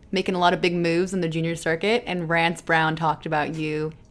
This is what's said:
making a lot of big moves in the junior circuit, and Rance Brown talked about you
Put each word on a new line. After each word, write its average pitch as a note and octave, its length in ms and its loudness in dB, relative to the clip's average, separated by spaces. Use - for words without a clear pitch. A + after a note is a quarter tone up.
making F#3+ 240 -2
a F3+ 60 0
lot F3 140 6
of E3+ 80 -2
big F3 120 2
moves F3 400 0
in F#3+ 60 0
the E3 80 0
junior E3 300 -2
circuit, G3 480 0
and F3 240 -4
Rance E3 320 2
Brown D#3+ 340 2
talked D#3 300 -2
about D3+ 300 -2
you D#3 360 -4